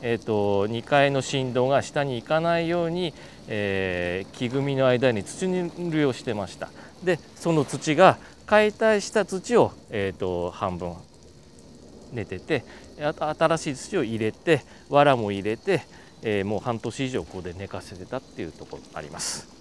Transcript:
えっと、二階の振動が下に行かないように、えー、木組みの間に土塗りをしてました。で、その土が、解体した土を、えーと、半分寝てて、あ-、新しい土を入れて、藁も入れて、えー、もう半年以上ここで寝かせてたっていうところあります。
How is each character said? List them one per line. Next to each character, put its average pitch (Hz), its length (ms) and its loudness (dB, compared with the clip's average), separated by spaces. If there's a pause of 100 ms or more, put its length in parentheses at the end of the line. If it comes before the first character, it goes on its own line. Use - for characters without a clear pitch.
え 117 140 0
っ 110 100 0
と、 104 440 2
二 117 140 -4
階 139 280 4
の 139 100 0
振 131 320 -2
動 127 160 2
が 135 140 2
下 - 220 -4
に 135 100 -4
行 117 100 -6
か 160 160 0
な 170 180 2
い 165 120 -2
よ 170 160 0
う 165 40 -2
に、 175 220 -4 (360)
え 95 840 -2
ー、 - 20 -20
木 123 140 -4
組 135 160 -2
み 139 120 -2
の 131 100 4
間 127 260 4
に 104 100 -2
土 - 240 -8
塗 185 300 -2
り 156 300 0
を 123 80 2
し - 80 -10
て 120 100 -4
ま 104 140 -4
し - 100 -16
た。 - 140 -10 (340)
で、 170 140 0 (160)
そ - 180 -2
の 151 140 4
土 143 280 -2
が、 160 220 8 (300)
解 214 260 4
体 214 300 2
し - 80 -10
た 208 160 2
土 208 320 0
を、 117 140 6 (180)
え 98 260 -2
ー - 20 -20
と、 90 320 -2
半 90 280 -4
分 87 160 -6 (1160)
寝 113 120 -6
て 92 140 -10
て、 135 260 -4 (360)
あ-、 151 120 -2 (260)
新 160 200 4
し 160 140 -6
い - 20 -6
土 - 240 -6
を 143 60 0
入 110 140 -4
れ 110 140 0
て、 156 300 2 (260)
藁 143 280 6
も 107 140 0
入 98 120 -2
れ 107 140 0
て、 185 260 0 (400)
え 104 200 0
ー、 - 20 -2
も 104 120 -2
う 90 40 -4
半 117 180 -4
年 117 220 -6
以 131 100 -2
上 107 120 -4
こ 82 120 -14
こ 92 80 -8
で 87 100 -10
寝 95 160 -10
か 95 140 -10
せ - 140 -16
て 90 100 -14
た 123 120 -10
っ - 40 -10
て - 180 -16
い 90 60 -6
う 76 60 -12
と - 120 -18
こ 76 140 -14
ろ 67 40 -18 (120)
あ 80 60 -10
り 76 100 -14
ま 76 100 -14
す。 - 280 -8 (120)